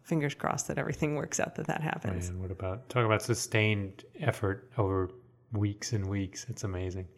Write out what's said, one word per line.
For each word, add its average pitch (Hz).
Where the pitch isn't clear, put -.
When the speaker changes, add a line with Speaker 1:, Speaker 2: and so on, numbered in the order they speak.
Speaker 1:
fingers 147
crossed -
that -
everything 151
works -
out, -
that -
that -
happens. 90
Speaker 2:
Man, 92
what 92
about, 95
talk 120
about 107
sustained 107
effort 104
over 95
weeks 104
and 101
weeks. 98
It's -
amazing. 92